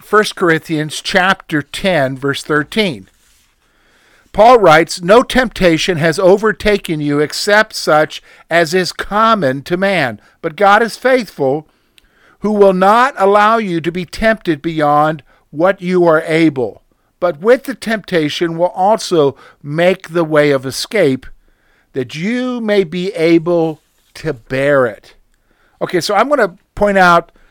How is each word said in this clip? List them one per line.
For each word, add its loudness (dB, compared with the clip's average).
First 0
Corinthians -2
chapter -2
ten, -2
verse -4
thirteen. -4
Paul 6
writes, 2
"No 4
temptation 0
has -2
overtaken 0
you -2
except 0
such 0
as 0
is -2
common -2
to -6
man. -2
But -8
God 4
is -6
faithful, -2
who -2
will 4
not 2
allow 2
you -4
to -6
be -6
tempted -4
beyond -2
what -2
you 0
are 4
able, -2
but -2
with 2
the -8
temptation -4
will 0
also 0
make -2
the -2
way 2
of -2
escape, -2
that -8
you -6
may 0
be -8
able 0
to -8
bear 0
it." -12
Okay, -2
so -2
I'm 2
gonna 0
point 0
out 2